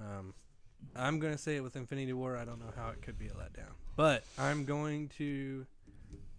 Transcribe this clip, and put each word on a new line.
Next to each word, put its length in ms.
um, 340
I'm 220
gonna 200
say 180
it 60
with 140
Infinity 380
War. 220
I 100
don't 120
know 160
how 140
it 140
could 160
be 100
a 40
letdown, 420
but 280
I'm 260
going 440
to 480